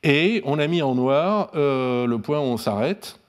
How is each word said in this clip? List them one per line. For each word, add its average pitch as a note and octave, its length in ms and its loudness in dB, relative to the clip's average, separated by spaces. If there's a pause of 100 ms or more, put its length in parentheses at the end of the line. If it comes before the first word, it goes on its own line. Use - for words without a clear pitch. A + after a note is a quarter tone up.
Et D#3+ 420 2
on C#3+ 140 0
a D3 80 2
mis E3+ 160 0
en C3+ 120 0
noir, D3 600 0
euh, C3 520 0
le A#2 120 0
point D3 220 -2
où - 20 -2
on B2 140 -2
s'arrête A#2 720 -4